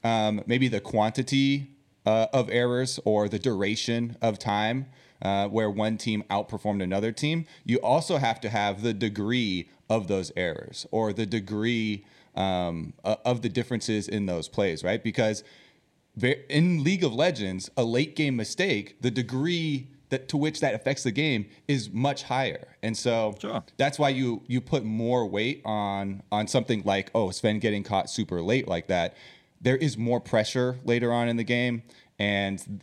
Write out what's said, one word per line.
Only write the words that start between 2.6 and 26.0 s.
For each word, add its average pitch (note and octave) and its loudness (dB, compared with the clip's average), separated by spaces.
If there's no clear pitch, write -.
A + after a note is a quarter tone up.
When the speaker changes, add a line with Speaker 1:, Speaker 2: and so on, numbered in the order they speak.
Speaker 1:
or G#2+ 4
the G#2 -2
duration A#2 0
of A2+ 2
time, A2 0
uh, G2 0
where G#2 0
one G#2+ 0
team G#2+ -2
outperformed G2+ -2
another G2+ 0
team, D#3 -2
you A#2+ 2
also D#3 2
have A#2 0
to G#2+ -4
have G#2 0
the A#2 0
degree G#2 -2
of G#2+ 0
those F#2+ -2
errors - -4
or G#2+ 0
the A2 -2
degree, G#2+ -2
um, F2+ -2
o-, G#2+ 0
of A#2+ 0
the A#2 -2
differences A2 -2
in G2+ -2
those F2 -4
plays, F2+ 0
right? G2+ 0
Because A2 0
ve-, B2 0
in D#3+ 4
League E3+ 2
of A#2 0
Legends, A2 0
a A#2+ 2
late B2+ 0
game C#3+ 2
mistake, A2+ -2
the A#2+ 2
degree C3+ -2
that, C3+ -2
to D#3 -2
which D#3 0
that C3 2
affects C3+ -2
the B2 0
game B2+ 0
is A#2+ 0
much C3+ 0
higher. - -2
And A2 -2
so A2+ 2
Speaker 2:
Sure. C#3+ -6
Speaker 1:
that's C3+ 2
why D3 4
you, B2+ 0
you B2 0
put B2+ 0
more A2+ 2
weight G#2 -2
on, G2 -2